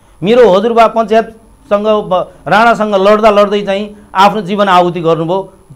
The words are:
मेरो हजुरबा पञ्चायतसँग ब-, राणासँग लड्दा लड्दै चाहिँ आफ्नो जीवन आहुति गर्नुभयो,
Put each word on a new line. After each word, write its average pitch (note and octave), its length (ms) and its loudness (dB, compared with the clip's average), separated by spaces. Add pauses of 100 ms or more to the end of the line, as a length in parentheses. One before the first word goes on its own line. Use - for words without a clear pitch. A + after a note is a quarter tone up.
(220)
मेरो A#3 280 4
हजुरबा A3+ 360 2
पञ्चायतसँग G#3+ 1000 -4
ब-, F3+ 460 -2 (160)
राणासँग G#3+ 460 0
लड्दा G#3+ 360 2
लड्दै G3+ 320 0
चाहिँ G3+ 340 -6 (180)
आफ्नो G3+ 260 2
जीवन G3+ 280 -2
आहुति F3+ 320 0
गर्नुभयो, E3 520 -4 (240)